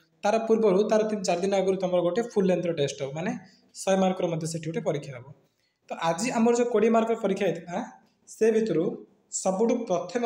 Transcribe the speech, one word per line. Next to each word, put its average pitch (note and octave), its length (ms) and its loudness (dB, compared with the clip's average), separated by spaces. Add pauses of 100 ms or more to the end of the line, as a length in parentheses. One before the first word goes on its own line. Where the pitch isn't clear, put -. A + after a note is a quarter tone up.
(240)
ତାର G#3 100 2 (120)
ପୂର୍ବରୁ, G#3 340 4 (100)
ତାର G#3+ 180 4
ତିନି G3+ 200 -6
ଚାରି F3 120 0
ଦିନ G3 200 0
ଆଗରୁ F#3 160 2
ତମର F3+ 300 0
ଗୋଟେ F3 160 0 (100)
ଫୁଲ୍ F#3+ 180 2
ଲେନ୍ଥର E3+ 300 0
ଟେଷ୍ଟ C#3 200 -2
ହେବ, C3+ 140 -6
ମାନେ F3+ 180 -4 (420)
ଶହେ F#3+ 220 0
ମାର୍କର F#3 360 2
ମଧ୍ୟ E3 140 -4
ସେଠି D#3+ 200 -8
ଗୋଟେ E3 220 -4
ପରୀକ୍ଷା D3 260 -4
ହେବ। A#2+ 120 -16 (600)
ତ - 20 -10 (180)
ଆଜି F3+ 220 -2
ଆମର A#3 260 4
ଯେଉଁ A#3 160 2
କୋଡ଼ିଏ A3 180 4
ମାର୍କର A3+ 320 2
ପରୀକ୍ଷା G3+ 240 0
ହେଇଥିଲା, F3 300 -4 (520)
ସେ - 220 0
ଭିତରୁ G#3+ 340 2 (580)
ସବୁଠୁ G#3+ 320 2 (120)
ପ୍ରଥମେ A#3 400 -2